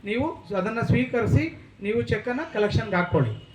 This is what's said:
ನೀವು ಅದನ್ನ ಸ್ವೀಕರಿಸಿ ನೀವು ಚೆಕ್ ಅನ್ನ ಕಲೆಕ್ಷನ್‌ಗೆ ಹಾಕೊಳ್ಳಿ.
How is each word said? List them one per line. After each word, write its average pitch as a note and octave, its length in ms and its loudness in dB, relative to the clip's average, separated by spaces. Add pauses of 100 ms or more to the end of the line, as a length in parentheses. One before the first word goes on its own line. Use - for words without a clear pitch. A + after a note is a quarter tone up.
ನೀವು A3+ 500 -4
ಅದನ್ನ G#3+ 260 0
ಸ್ವೀಕರಿಸಿ B3 760 2 (220)
ನೀವು A3 200 0
ಚೆಕ್ A#3 260 -2
ಅನ್ನ B3 120 -2 (140)
ಕಲೆಕ್ಷನ್‌ಗೆ G#3 420 0
ಹಾಕೊಳ್ಳಿ. D3+ 600 0